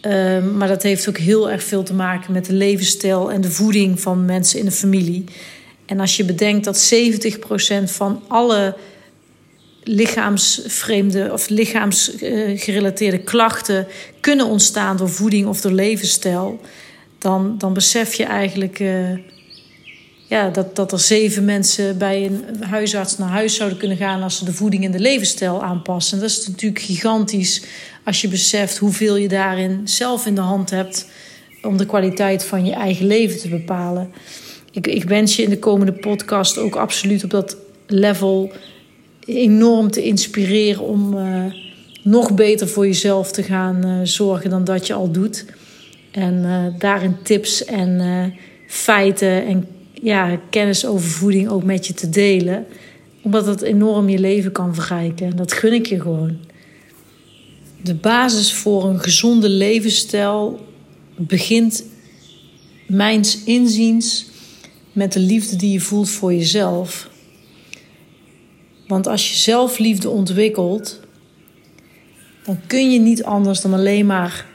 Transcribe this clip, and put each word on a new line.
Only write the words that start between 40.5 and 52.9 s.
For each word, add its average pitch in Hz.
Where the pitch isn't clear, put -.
om, 202
eh, 190
nog 226
beter 208
voor 202
jezelf 190
te 202
gaan, 185
eh, 185
zorgen 185
dan 185
dat 185
je 214
al 185
doet. 190
En, 180
eh, 180
daarin 190
tips -
en, 185
eh, 180
feiten 196
en, 185
ja, 185
kennis 208
over 190
voeding 190
ook 190
met 185
je 180
te -
delen. 190